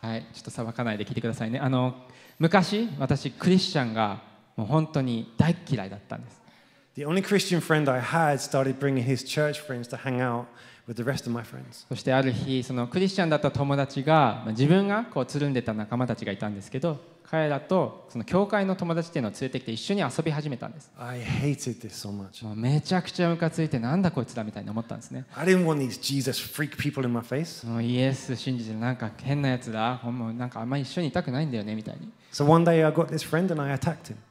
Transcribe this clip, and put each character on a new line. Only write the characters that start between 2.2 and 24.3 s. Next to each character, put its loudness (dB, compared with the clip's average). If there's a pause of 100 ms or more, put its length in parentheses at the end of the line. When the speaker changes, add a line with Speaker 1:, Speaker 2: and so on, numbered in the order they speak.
Speaker 1:
昔、 4 (100)
私、 0
ク 0
リ 8
ス 4
チ 2
ャ 2
ン -4
が 0 (360)
も -2
う -6
本 2
当 0
に -2
大 6
っ 2 (140)
嫌 0
い -10
だ -12
っ -14
た -10
ん -12
で -16
す。 -20 (540)
Speaker 2:
The -6
only 2
Christian 4
friend 4
I 2
had 4
started 0
bringing 2
his 0
church -2
friends -8
to -8
hang -2
out 0 (420)
with -8
the -6
rest -2
of -4
my -4
friends. -16
Speaker 1:
そ -4
し -8
て 2
あ 6
る 2
日、 -2
そ -6
の -2
ク -2
リ 2
ス -4
チ 2
ャ 4
ン 2
だ 4
っ 2
た 2
友 0
達 -2
が、 6
ま -6
あ、 -4
自 2
分 6
が 0
こ -4
う 0
つ -6
る 0
ん 0
で 0
た -2
仲 -4
間 0
た -2
ち -8
が -4
い -4
た -4
ん -4
で -10
す -16
け -6
ど、 -2 (340)
彼 2
ら 0
と 0
そ -8
の -4
教 2
会 2
の 0
友 -2
達 -2
っ -20
て 0
い 0
う 0
の -2
を -14
連 -10
れ -2
て -4
き -8
て -6
一 -6
緒 -2
に 0
遊 -2
び 0
始 -4
め -6
た -8
ん -10
で -16
す。 -20
Speaker 2:
I -10
hated -2
this -12
so -10
much. -10
Speaker 1:
も -8
う -6
め 2
ち -2
ゃ 4
く -8
ち 0
ゃ 4
ム 0
カ 0
つ -2
い 0
て、 0
「な 0
ん 2
だ 4
こ -4
い -2
つ -12